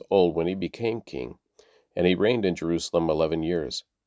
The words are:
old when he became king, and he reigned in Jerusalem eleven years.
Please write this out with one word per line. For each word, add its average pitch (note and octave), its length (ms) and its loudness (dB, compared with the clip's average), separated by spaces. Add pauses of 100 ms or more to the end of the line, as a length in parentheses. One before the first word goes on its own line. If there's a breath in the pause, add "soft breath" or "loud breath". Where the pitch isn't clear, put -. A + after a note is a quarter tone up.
old F2 260 4
when E2 120 0
he F#2+ 80 -2
became A2 460 -6
king, B1 360 -12 (580 soft breath)
and F2+ 120 2
he F#2 80 6
reigned G#2 300 2
in F2+ 100 2
Jerusalem E2 540 -2
eleven D#2+ 340 0
years. D#2+ 400 -4 (240)